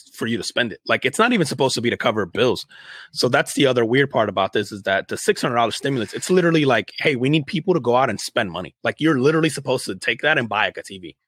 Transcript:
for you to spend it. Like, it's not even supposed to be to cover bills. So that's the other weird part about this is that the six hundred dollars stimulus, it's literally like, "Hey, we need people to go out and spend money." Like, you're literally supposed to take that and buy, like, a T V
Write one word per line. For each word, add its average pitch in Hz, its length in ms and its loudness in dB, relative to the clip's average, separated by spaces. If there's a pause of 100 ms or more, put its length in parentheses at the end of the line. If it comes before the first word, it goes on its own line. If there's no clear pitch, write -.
(140)
for - 120 -6
you 117 120 -2
to 85 40 -6
spend 117 300 -4
it. - 160 -14
Like, - 160 0
it's 127 140 0
not 254 160 2
even 170 120 2
supposed 135 280 0
to 120 80 -4
be 117 80 0
to 101 80 -4
cover 110 260 0
bills. 98 400 0 (480)
So - 160 -2
that's 143 240 0
the 143 140 2
other 123 180 4
weird 135 240 2
part 110 220 0
about 95 240 0
this 107 180 -2
is 101 120 -10
that 95 240 0
the 107 100 -6
six - 240 0
hundred 135 140 0
dollars 117 200 2
stimulus, 135 380 -4
it's - 160 -6
literally 170 340 4
like, 117 320 2
"Hey, 156 180 -4
we 123 140 0
need 147 180 2
people 175 280 -2
to 160 60 2
go 120 140 2
out 127 140 4
and 101 100 -4
spend 107 320 -2
money." 85 320 -10
Like, 117 200 -4
you're 151 180 2
literally 156 300 2
supposed 135 340 -4
to 98 120 -8
take 117 260 -2
that 147 160 2
and 120 100 -2
buy, 104 160 0
like, 90 140 -4
a - 40 -12
T 98 140 -14
V 90 180 -16 (140)